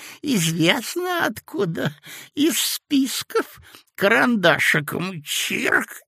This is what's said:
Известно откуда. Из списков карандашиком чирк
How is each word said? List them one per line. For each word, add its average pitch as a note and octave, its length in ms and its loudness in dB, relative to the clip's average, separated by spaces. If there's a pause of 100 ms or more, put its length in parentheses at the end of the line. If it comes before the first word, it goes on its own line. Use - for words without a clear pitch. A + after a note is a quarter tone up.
(220)
Известно A3+ 1040 0
откуда. G#3 680 -4 (400)
Из D4 240 2
списков - 1000 -2 (340)
карандашиком F#3+ 1300 2
чирк - 840 -4